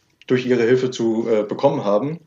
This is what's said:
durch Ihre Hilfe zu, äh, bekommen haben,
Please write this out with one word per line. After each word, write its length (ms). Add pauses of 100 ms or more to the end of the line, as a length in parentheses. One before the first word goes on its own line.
(280)
durch 180
Ihre 180
Hilfe 280
zu, 380
äh, 140
bekommen 400
haben, 440